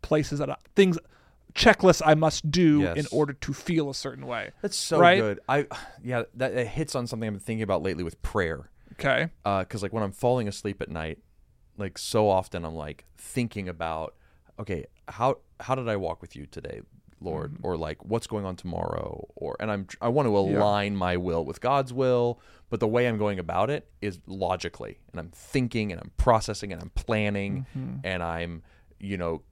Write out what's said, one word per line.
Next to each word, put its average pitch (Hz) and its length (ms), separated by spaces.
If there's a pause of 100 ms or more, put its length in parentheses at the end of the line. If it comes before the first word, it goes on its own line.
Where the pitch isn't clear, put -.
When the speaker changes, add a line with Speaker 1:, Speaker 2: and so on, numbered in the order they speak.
Speaker 1:
places 151 380
that 139 100
I, 143 80 (180)
things, 185 220 (560)
checklists 196 520
I 156 100
must 156 360
do 156 340
in 85 120
Speaker 2:
Yes. 147 160
Speaker 1:
order 151 180
to 139 220
feel 160 360
a 135 40
certain 131 340
way. 113 240 (100)
Speaker 2:
That's 202 140
so - 240
Speaker 1:
Right? 175 220
Speaker 2:
good. 104 260
I, 139 200 (160)
<sighs> - 200
yeah, 123 200 (120)
that, 131 200
that 123 120
hits 139 280
on 120 120
something 110 200
I've 107 60
been 98 60
thinking 110 240
about 95 180
lately 90 220
with 82 180
prayer. 80 480 (240)
Speaker 1:
Okay. 139 360 (160)
Speaker 2:
Uh, 98 180
'cause, 101 180
like, 98 120
when 110 100
I'm 98 80
falling 123 380
asleep 101 320
at - 80
night, 80 300 (580)
like, 98 200
so 107 320
often 92 360
I'm, 80 100
like, 76 300 (120)
thinking 104 520
about, 80 460 (440)
okay, 98 260 (220)
how, 127 300 (240)
how 156 140
did 127 120
I 110 80
walk 87 260
with 82 140
you 71 100
today, - 360 (380)
Lord? 78 340
Speaker 1:
Mm-hmm. 85 120
Speaker 2:
Or, 87 120
like, 78 280
what's 110 220
going 104 180
on 92 120
tomorrow? - 800
Or, - 240
and 107 120
I'm 98 140
tr-, - 160
I 120 80
want 135 180
to 110 40
Speaker 1:
Yeah. 98 280
Speaker 2:
align 101 360
my 90 220
will 87 280
with 80 160
God's 131 320
will, 123 460 (300)
but 113 100
the 117 80
way 120 200
I'm 113 100
going 104 220
about 90 300
it 147 200 (120)
is 95 260
logically, 90 720 (120)
and - 80
I'm 85 120
thinking, 113 600
and 85 80
I'm - 180
processing, 107 540
and 85 100
I'm - 100
planning, 104 720 (100)
Speaker 1:
Mm-hmm. 127 200 (100)
Speaker 2:
and 92 180
I'm, 85 380 (380)
you 98 180
know 82 240 (100)